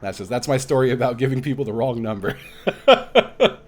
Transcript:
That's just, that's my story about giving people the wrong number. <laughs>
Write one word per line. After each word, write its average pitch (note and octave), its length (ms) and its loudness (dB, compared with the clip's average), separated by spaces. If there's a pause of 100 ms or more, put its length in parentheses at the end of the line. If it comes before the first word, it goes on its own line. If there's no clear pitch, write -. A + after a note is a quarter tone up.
That's F#2+ 180 -8
just, F#2+ 120 -10
that's B2 180 -4
my C#3 80 2
story C3 340 2
about B2 280 0
giving C3 240 0
people C#3 220 -2
the G#2+ 80 -6
wrong A#2 300 -2
number. G#2 340 -4 (280)
<laughs> - 1000 2